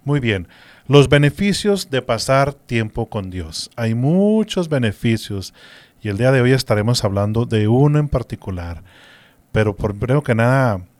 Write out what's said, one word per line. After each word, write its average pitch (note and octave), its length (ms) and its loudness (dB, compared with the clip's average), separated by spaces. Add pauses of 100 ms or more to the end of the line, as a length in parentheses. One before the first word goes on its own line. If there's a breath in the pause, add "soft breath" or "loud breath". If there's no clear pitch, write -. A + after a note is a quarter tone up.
Muy C#3+ 160 0
bien, G2+ 280 -2 (380 loud breath)
los C3 220 6
beneficios F#3+ 800 2
de C3 140 -2
pasar C3+ 500 0
tiempo A2+ 540 -4
con F#2+ 240 -8
Dios. E2+ 460 -10
Hay A2+ 180 -2
muchos F#3 760 0
beneficios A2+ 880 -2 (480 loud breath)
y G#2+ 60 -6
el G2+ 100 -4
día B2+ 120 2
de C3 120 2
hoy B2+ 100 4
estaremos A#2+ 520 0
hablando G#2 420 0
de A2 220 0
uno D3 300 4
en D3 100 0
particular. F2+ 760 -8 (720 loud breath)
Pero G#2+ 220 0
por, G2+ 220 -4
primero B2+ 260 0
que A#2+ 120 0
nada A#2 480 2 (160)